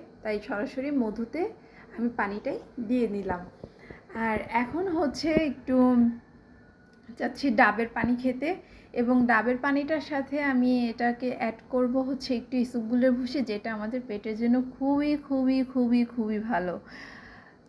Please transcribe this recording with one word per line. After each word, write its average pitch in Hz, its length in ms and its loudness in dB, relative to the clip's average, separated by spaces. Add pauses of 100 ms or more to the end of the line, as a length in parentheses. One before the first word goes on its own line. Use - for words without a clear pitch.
(240)
তাই 214 160 -2
সরাসরি 262 520 -4
মধুতে 240 580 -2 (480)
আমি 233 120 0
পানিটাই 220 500 -4 (200)
দিয়ে 233 280 0
নিলাম। 190 320 -4 (760)
আর 220 240 0 (100)
এখন 285 380 0
হচ্ছে 320 440 0
একটু 254 640 4 (1200)
চাচ্ছি 294 320 -2
ডাবের 226 440 4
পানি 240 220 0
খেতে, 262 400 -2 (380)
এবং 247 320 4
ডাবের 233 320 4
পানিটার 285 440 0
সাথে 277 400 -4
আমি 247 480 2
এটাকে 240 480 -2
অ্যাড 226 180 -2 (140)
করব 254 280 2
হচ্ছে 262 380 -2
একটু 247 220 -4
ইসবগুলের 247 540 2
ভুসি, 254 300 0
যেটা 220 320 -4
আমাদের 220 340 -4
পেটের 214 300 -6
জন্য 240 240 4 (180)
খুবই, 285 380 2
খুবই, 262 460 0
খুবই, 240 420 2
খুবই 214 340 -2
ভালো। 180 400 -2 (880)